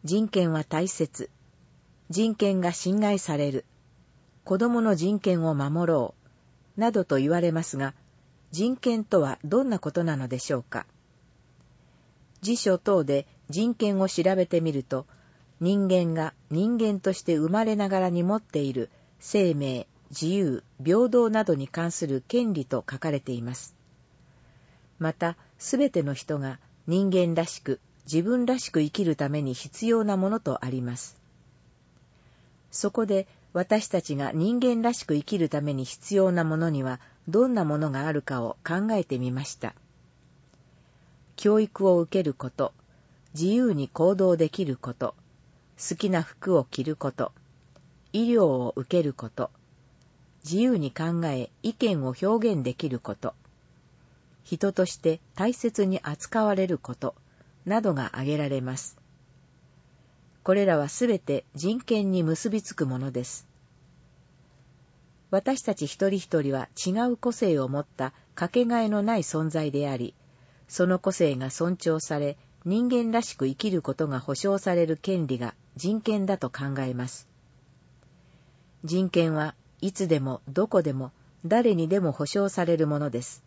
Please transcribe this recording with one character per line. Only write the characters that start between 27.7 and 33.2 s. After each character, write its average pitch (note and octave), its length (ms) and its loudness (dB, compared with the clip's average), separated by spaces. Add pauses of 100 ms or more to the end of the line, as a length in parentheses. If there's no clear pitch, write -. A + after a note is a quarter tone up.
自 D#3 180 0
分 A#3+ 240 0
ら B3+ 140 0
し - 100 -10
く E3 120 2
生 D3+ 100 0
き G#3 140 -2
る D#3+ 100 2
た C#3 140 -2
め D3 120 -2
に C3+ 120 -4
必 - 340 -8
要 A3+ 160 4
な G#3 140 0
も F#3+ 120 0
の A3 100 -2
と - 240 -4
あ B2+ 60 -4
り B2+ 120 -4
ま B2 160 -6
す。 - 200 -16 (1500)
そ - 220 -4
こ A3+ 140 0
で、 G3 220 0 (260)